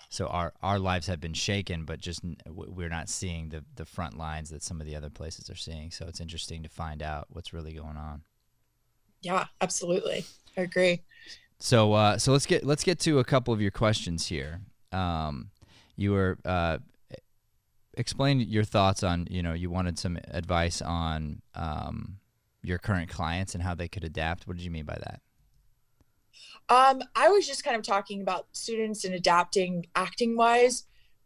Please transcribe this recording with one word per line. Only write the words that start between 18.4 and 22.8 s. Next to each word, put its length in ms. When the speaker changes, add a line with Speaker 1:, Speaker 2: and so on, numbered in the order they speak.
Speaker 1:
thoughts 400
on, 260
you 140
know, 100
you 160
wanted 300
some 180
advice 500
on, 580
um, 640
your 160
current 280